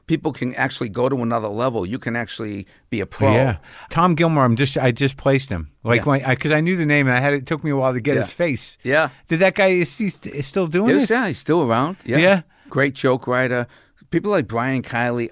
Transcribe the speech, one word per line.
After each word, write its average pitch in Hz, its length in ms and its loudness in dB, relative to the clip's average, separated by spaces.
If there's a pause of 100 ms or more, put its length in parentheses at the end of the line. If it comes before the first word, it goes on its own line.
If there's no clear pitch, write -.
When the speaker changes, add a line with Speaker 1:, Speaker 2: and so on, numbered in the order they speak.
Speaker 1:
people 156 240 -2
can 127 240 -6
actually 131 340 -4
go 123 200 0
to 139 120 -2
another 117 280 -2
level. 113 360 -2
You 113 140 -6
can 117 160 -6
actually 107 500 -8 (240)
be 107 120 -4
a 92 40 -6
pro. 135 280 0
Speaker 2:
Yeah. 123 240 2 (320)
Tom 170 260 2
Gilmore, 156 300 4
I'm 117 100 4
just, 139 220 0
I 131 140 2
just 135 260 -2
placed 135 320 0
him. 82 200 -6 (140)
Like, 117 180 2
Speaker 1:
Yeah. - 40 -4
Speaker 2:
when 139 200 0
I, 131 100 0
'cause 147 180 -2
I 151 80 2
knew 180 160 0
the 165 80 0
name 147 220 2
and 123 80 2
I 123 40 2
had, 143 140 2
it 139 120 -2
took 156 180 -4
me 151 80 -2
a 139 40 0
while 131 180 0
to 123 60 -4
get 135 160 0
Speaker 1:
Yeah. 113 60 0
Speaker 2:
his 98 100 -6
face. - 520 -4
Speaker 1:
Yeah. 143 260 2 (180)
Speaker 2:
Did 165 140 0
that 190 140 4
guy, 196 120 4
is 180 300 0
he 208 120 -2
st-, - 260 -12
is 143 120 -6
still 185 200 -2
doing 185 320 0
Speaker 1:
Yes, 269 100 2
Speaker 2:
it? 220 40 0
Speaker 1:
yeah, 240 140 0
he's 135 120 -6
still 165 240 0
around. 127 420 0
Yeah. 123 140 0
Speaker 2:
Yeah. 180 220 4 (280)
Speaker 1:
Great 135 240 0
joke 131 340 0
writer. 123 400 0 (440)
People 180 200 0
like 160 160 2
Brian 120 340 -2
Kiley, 120 500 -2